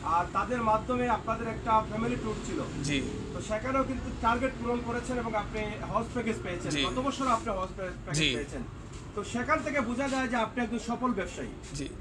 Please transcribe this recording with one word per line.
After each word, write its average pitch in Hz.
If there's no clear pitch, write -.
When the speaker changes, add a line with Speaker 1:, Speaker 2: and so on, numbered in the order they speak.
Speaker 1:
আর 170
তাদের 220
মাধ্যমে 247
আপনাদের 226
একটা 220
ফ্যামিলি 233
ট্যুর 214
ছিল। 160
Speaker 2:
জি। 139
Speaker 1:
তো -
সেখানেও 254
কিন্তু 254
টার্গেট 240
পূরণ 240
করেছেন 247
এবং 220
আপনি 214
হাউস 220
প্যাকেজ 226
পেয়েছেন। 175
Speaker 2:
জি। 143
Speaker 1:
গত 123
বছর 262
আপনি 226
হাউস 185
প্যা-, 185
প্যাকেজ 151
Speaker 2:
জি। 139
Speaker 1:
পেয়েছেন। 139
তো 208
সেখান 247
থেকে 285
বোঝা 240
যায় 262
যে 240
আপনি 233
একজন 226
সফল 240
ব্যবসায়ী। 156
Speaker 2:
জি। 143